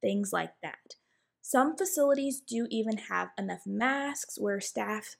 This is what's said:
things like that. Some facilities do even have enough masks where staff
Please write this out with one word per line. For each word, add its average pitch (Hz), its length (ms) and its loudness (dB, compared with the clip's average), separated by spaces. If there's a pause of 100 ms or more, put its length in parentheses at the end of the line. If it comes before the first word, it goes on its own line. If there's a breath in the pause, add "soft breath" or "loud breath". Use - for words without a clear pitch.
things 196 320 0
like 165 300 -2
that. - 320 -12 (460)
Some 277 360 2
facilities 277 640 4
do 233 300 -2
even 220 260 0
have 185 400 -2
enough 185 300 -4
masks 269 720 -2
where 202 220 0
staff 214 600 -4